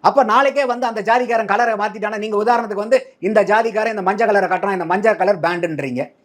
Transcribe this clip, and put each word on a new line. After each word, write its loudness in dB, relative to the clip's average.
அப்ப 4
நாளைக்கே 2
வந்து -4
அந்த -6
ஜாதிக்காரன் 0
கலரை 2
மாத்திட்டானா, -4
நீங்க -2
உதாரணத்துக்கு 0
வந்து 0
இந்த 2
ஜாதிக்காரன் 0
இந்த -6
மஞ்சள் 0
கலரை 2
கட்டுறான், -2
இந்த -4
மஞ்சள் 0
கலர் 0
பேண்டுன்றீங்க. -4